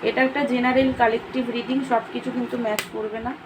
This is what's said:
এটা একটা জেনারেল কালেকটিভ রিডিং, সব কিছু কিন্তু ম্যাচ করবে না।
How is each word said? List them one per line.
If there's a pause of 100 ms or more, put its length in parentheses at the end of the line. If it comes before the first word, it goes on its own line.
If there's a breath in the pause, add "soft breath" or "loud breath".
এটা
একটা (120)
জেনারেল (140)
কালেকটিভ (160)
রিডিং, (120)
সব
কিছু
কিন্তু
ম্যাচ (120)
করবে
না। (140)